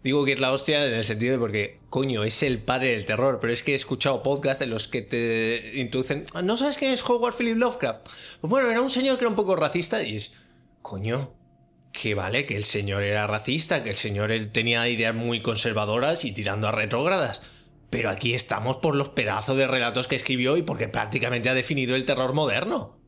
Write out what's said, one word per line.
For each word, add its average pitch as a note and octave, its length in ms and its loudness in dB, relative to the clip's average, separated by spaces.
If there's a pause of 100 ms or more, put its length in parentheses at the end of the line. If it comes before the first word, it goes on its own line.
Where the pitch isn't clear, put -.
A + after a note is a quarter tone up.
Digo C#3 220 2
que C#3 80 2
es B2+ 80 0
la C3 100 2
hostia D3 360 2
en A#2+ 80 0
el A2+ 100 0
sentido A2 280 0
de C3 60 2
porque, G#2 400 -2 (120)
coño, B2+ 340 0
es A2+ 180 0
el B2+ 200 0
padre B2+ 300 2
del G#2+ 120 -2
terror, A#2+ 340 2
pero A#2 140 0
es A#2 100 -2
que C#3+ 100 0
he - 20 2
escuchado B2+ 480 0
podcasts C#3 400 0
en B2 80 -4
los A2 180 -4
que A#2+ 140 -4
te A2+ 720 -2
introducen, C3 500 -2 (180)
"¿No G#3 140 2
sabes C#4 220 0
quién C4+ 140 0
es - 140 -2
Howard A#3+ 300 2
Philip A3+ 220 0
Lovecraft?". A#3 480 0 (340)
Pues D#3+ 100 -2
bueno, B3+ 200 4
era A#3 100 4
un C4+ 80 2
señor C4 300 2
que B3 60 2
era A3+ 60 4
un F#3+ 60 0
poco F#3+ 200 4
racista E3+ 460 0
y G#2+ 140 -4
es, - 160 -8 (480)
coño, A#2 540 -4 (580)
que G#2+ 220 -2
vale, G2+ 320 0
que G#2 100 -4
el G#2 80 -2
señor G2+ 380 -2
era G#2 240 2
racista, B2+ 560 0
que A2 80 -4
el G2 60 -4
señor, G#2+ 340 -2
él G#2+ 220 -2
tenía A#2 360 2
ideas A2+ 260 0
muy A#2 260 -2
conservadoras A2+ 840 0
y A2 80 -4
tirando G#2 360 -2
a A2 40 0
retrógradas, A#2 680 0 (480)
pero A#2 200 0
aquí A#2 240 0
estamos A#2 420 -2
por D3+ 180 2
los C#3 140 0
pedazos G#2+ 480 0
de C3+ 100 4
relatos B2+ 400 0
que D3 80 0
escribió B2+ 420 2
y F3 60 2
porque - 240 -2
prácticamente A2 640 0
ha C3 60 4
definido B2+ 420 0
el C3 80 0
terror C3 300 0
moderno. D3+ 720 0